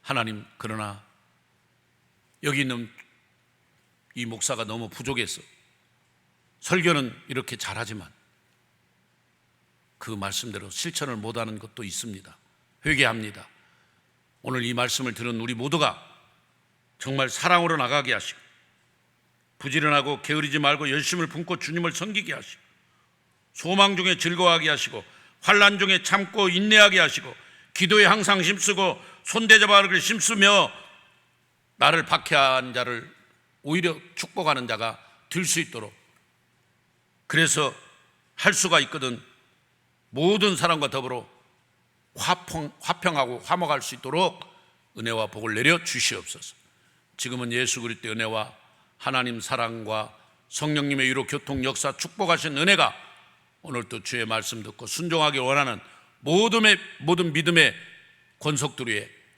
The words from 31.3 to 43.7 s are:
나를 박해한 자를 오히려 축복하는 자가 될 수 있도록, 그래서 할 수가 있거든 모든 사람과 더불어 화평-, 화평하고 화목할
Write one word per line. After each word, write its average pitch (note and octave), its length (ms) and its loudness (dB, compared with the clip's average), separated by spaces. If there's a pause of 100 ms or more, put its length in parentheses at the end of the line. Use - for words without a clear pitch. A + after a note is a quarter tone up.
나를 D3+ 280 4
박해한 C3 720 2
자를 B2 380 -6 (500)
오히려 D#3+ 360 -2 (160)
축복하는 C#3+ 540 -2
자가 A2+ 320 -4 (280)
될 F3+ 160 -4
수 G3 140 0
있도록, A#2 340 -8 (1300)
그래서 D3+ 480 0 (600)
할 G3 180 2
수가 E3+ 260 2
있거든 C3 400 -4 (880)
모든 F#3 460 2
사람과 D#3+ 340 0
더불어 B2+ 380 -8 (840)
화평-, D#3+ 680 -4
화평하고 C3+ 600 -2
화목할 D3+ 420 -2